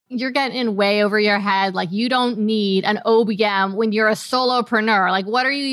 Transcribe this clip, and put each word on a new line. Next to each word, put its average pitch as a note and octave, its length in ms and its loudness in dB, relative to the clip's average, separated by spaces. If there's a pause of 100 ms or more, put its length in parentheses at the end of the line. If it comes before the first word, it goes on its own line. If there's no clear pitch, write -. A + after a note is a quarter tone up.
"You're B3+ 240 -4
getting C4 260 -2
in A3+ 160 -2
way G#3 300 2
over G#3 160 2
your G#3 180 2
head. G3 380 -2
Like, F#3 160 -4
you A3+ 160 -2
don't B3 300 0
need G#3 460 0
an G#3+ 200 -2
O A3+ 200 4
B G#3 200 0
M G3 320 0
when A3 160 0
you're A3 160 2
a G#3+ 60 2
solopreneur. A3+ 1000 0
Like, F#3+ 140 -2
what B3 200 0
are C4+ 60 -2
you C#4 200 -6